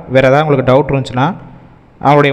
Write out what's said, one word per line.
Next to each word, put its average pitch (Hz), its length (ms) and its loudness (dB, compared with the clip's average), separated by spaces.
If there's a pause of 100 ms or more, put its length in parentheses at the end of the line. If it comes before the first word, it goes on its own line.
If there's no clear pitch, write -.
(140)
வேறு 131 160 4
ஏதாவது 147 140 2
உங்களுக்கு 131 260 -2
டவுட் 143 220 0
இருந்துச்சுன்னா 131 340 -4 (800)
அவங்களுடைய 143 260 2